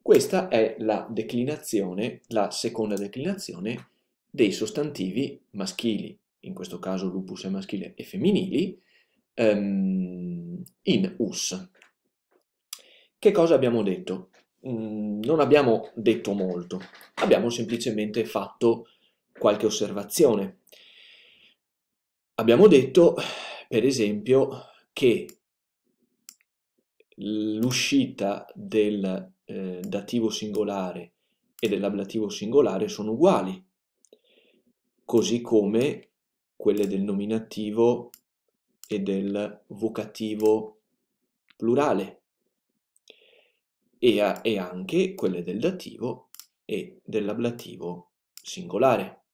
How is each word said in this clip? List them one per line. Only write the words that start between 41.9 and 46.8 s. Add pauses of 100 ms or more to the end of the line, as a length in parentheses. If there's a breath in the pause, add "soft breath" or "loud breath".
e
a-,
e
anche
quelle
del
dativo (380)
e